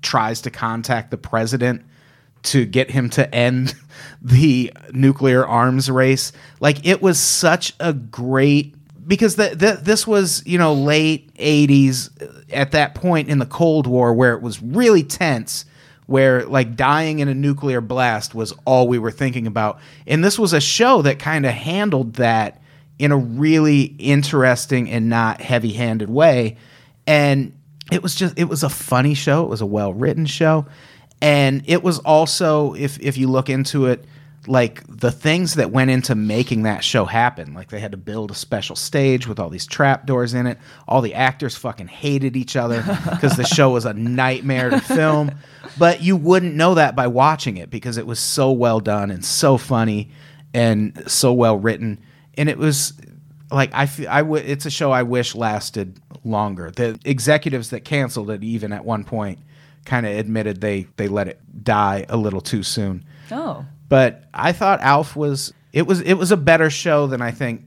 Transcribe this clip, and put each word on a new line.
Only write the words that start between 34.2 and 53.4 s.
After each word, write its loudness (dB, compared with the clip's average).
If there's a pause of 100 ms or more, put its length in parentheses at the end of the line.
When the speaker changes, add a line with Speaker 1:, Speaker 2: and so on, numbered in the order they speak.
Speaker 1:
like, 0
the -2
things -2
that 0
went 2
into 0
making -2
that -2
show 0
happen. -2
Like, -16
they -12
had -12
to -14
build -10
a -14
special -8
stage -2
with -8
all -6
these -10
trapdoors -2
in -2
it. -6 (280)
All 2
the -4
actors -2
fucking -10
hated -2
each -6
other -2
Speaker 2:
<laughs> -4
Speaker 1:
'cause 2
the 0
show 4
was 0
a -6
nightmare -2
to 2
film. 0 (480)
But 4
you 2
wouldn't 2
know 4
that 4
by 0
watching 0
it -14
because -8
it -8
was -8
so 0
well 2
done -2
and -10
so 2
funny -2 (420)
and 0
so 2
well 4
written. -4 (360)
And 0
it -6
was, -2 (580)